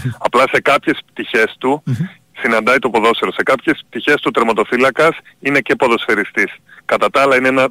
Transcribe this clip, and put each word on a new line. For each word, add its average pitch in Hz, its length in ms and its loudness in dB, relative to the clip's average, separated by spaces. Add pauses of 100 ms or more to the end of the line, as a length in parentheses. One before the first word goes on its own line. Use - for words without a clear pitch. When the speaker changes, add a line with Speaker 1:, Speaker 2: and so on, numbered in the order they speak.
Speaker 1:
<laughs> - 240 -4
Speaker 2:
Απλά 127 240 2
σε 135 100 0
κάποιες 147 380 0 (120)
πτυχές 110 480 -2
του 139 260 -2
Speaker 1:
Μμμ. 135 80 -2 (480)
Speaker 2:
συναντάει 117 380 0
το 127 100 -2
ποδόσφαιρο. 107 440 0
Σε 101 100 -4
κάποιες 135 460 -2
πτυχές 147 320 -2
του 147 100 -2
τερματοφύλακας 123 880 0 (220)
είναι 139 200 -2
και 131 160 -2
ποδοσφαιριστής. 107 760 0 (340)
Κατά 110 240 0
τα 135 120 0
άλλα 139 140 4
είναι 127 120 2
ένα 131 240 2